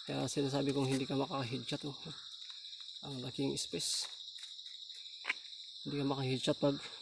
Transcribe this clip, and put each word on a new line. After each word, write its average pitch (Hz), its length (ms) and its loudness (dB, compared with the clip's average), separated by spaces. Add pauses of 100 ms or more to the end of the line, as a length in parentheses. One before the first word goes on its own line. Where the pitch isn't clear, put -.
Kaya 139 240 2
sinasabi 139 400 4
kong 135 160 4
hindi 131 160 4
ka 135 160 2
maka-headshot, 135 640 0
oh. 143 160 -4 (1080)
Ang 135 160 -4
laking 135 380 2
space. - 480 0 (1800)
Hindi 143 160 0
ka 139 60 2
maka-headshot 135 500 4
pag 143 180 6 (260)